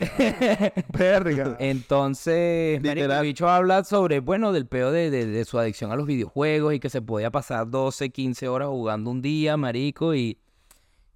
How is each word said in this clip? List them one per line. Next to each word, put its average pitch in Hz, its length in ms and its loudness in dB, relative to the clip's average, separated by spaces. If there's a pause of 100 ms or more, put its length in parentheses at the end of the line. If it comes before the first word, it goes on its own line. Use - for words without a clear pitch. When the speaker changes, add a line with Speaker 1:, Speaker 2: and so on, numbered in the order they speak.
(160)
Speaker 1:
<laughs> 214 800 0
Speaker 2:
Verga. 170 600 2
Speaker 1:
Entonces, 147 1200 0
marico, 147 80 0
el 143 80 -2
Speaker 3:
Literal. 143 260 2
Speaker 1:
bicho 147 240 0
habla 185 340 4
sobre, 175 380 2
bueno, 196 320 0
del 139 140 0
peo 127 260 0
de, 165 180 2
de, 123 160 0
de 110 200 -2
su 123 120 -4
adicción 110 320 -2
a 117 60 -2
los 143 100 -2
videojuegos 151 680 0
y 127 60 -2
que 135 100 -6
se 131 100 -4
podía 110 300 -2
pasar 123 400 -4
doce, 135 400 -2
quince 131 360 -4
horas 131 220 -2
jugando 113 420 -4
un 127 120 -4
día, 151 340 0
marico, 143 580 -2
y... 120 240 -2 (760)